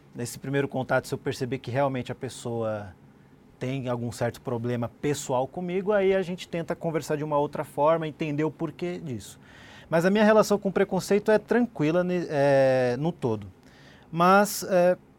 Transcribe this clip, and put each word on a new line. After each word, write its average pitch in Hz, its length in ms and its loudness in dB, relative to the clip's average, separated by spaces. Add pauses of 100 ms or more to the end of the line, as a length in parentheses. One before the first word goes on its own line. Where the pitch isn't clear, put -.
(140)
nesse 120 240 -8
primeiro 139 300 -2
contato, 127 400 -2
se - 60 -8
eu 127 40 -4
perceber 131 420 -6
que - 100 -14
realmente 131 420 -2
a - 20 -12
pessoa 110 720 -8 (720)
tem 127 300 -6
algum 120 240 -4
certo 120 280 -4
problema 120 480 -4
pessoal 139 600 -4
comigo, 180 420 -6
aí 190 240 2
a 190 80 0
gente 180 260 -8
tenta 170 280 -6
conversar 156 400 -4
de 147 80 -4
uma 151 120 -2
outra 147 280 -2
forma, 160 420 0
entender 151 380 -4
o 156 80 -2
porquê 170 480 -8
disso. 127 360 -10 (540)
Mas 165 140 4
a 190 60 4
minha 214 140 4
relação 208 320 6
com 196 120 -2
o 180 40 -4
preconceito 196 600 0
é 214 80 6
tranquila, 180 640 0
né, 180 260 -2
é, 135 720 4
no 160 100 -2
todo. 110 380 -4 (640)
Mas, 190 500 4
é, 180 340 4 (220)